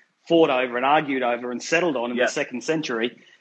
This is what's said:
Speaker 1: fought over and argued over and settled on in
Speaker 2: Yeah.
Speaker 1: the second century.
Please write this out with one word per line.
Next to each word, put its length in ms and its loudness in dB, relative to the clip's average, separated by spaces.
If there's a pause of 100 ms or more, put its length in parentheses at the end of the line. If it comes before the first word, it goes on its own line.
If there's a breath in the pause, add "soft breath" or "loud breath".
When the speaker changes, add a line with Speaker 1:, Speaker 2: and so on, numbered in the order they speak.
(280 soft breath)
Speaker 1:
fought 220 6
over 280 0
and 80 0
argued 380 2
over 280 -2
and 120 -6
settled 320 0
on 160 -4
in 60 -4
Speaker 2:
Yeah. 80 2
Speaker 1:
the 60 0
second 320 -6
century. 540 -2 (240 soft breath)